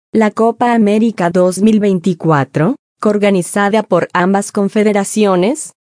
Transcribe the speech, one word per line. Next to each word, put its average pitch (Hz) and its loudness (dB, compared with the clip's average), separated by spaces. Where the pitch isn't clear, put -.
La 214 2
Copa 233 0
América 214 0
dos 180 0
mil 220 2
veinticuatro, 170 0
coorganizada 202 0
por 175 0
ambas 190 0
confederaciones, 202 0